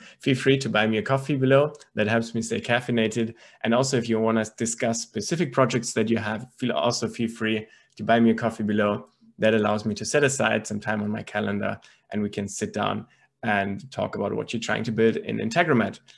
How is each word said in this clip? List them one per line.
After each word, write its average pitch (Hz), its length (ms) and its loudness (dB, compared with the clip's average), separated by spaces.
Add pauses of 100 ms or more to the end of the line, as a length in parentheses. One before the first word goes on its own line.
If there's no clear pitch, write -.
(180)
feel 139 160 0
free 135 240 2
to 135 100 -4
buy 107 180 2
me 110 120 2
a 104 40 0
coffee 135 340 0
below. 135 360 4 (220)
That 107 120 2
helps 113 280 0
me 113 80 -2
stay 113 180 -4
caffeinated. 117 760 0 (300)
And 113 100 2
also, 135 220 2
if 113 120 0
you 110 120 2
wanna 110 240 2 (140)
discuss 113 420 -2
specific 160 520 -4
projects 127 420 2
that 110 160 0
you 113 80 2
have, 104 280 -6 (120)
feel, 120 140 -2
also 113 360 0
feel 113 200 -4
free 110 380 -4 (300)
to 110 80 -10
buy 113 160 4
me 117 100 8
a 113 40 4
coffee 113 300 -2
below. 104 420 0 (320)
That 110 160 4
allows 107 320 2
me 107 80 -2
to 113 100 -8
set 147 200 2
aside 113 420 0
some 104 140 -6
time 107 220 -4
on 104 80 -4
my 107 120 -6
calendar 101 580 -4 (320)
and 107 80 -2
we 104 80 -2
can 101 200 -6
sit - 260 -8
down 104 320 -2 (360)
and 101 480 -2
talk 101 240 -4
about 101 200 -2
what 110 180 -6
you're 117 80 -4
trying 110 240 -4
to 113 80 -4
build 110 240 4
in 110 220 -6
Integromat. 110 600 2 (180)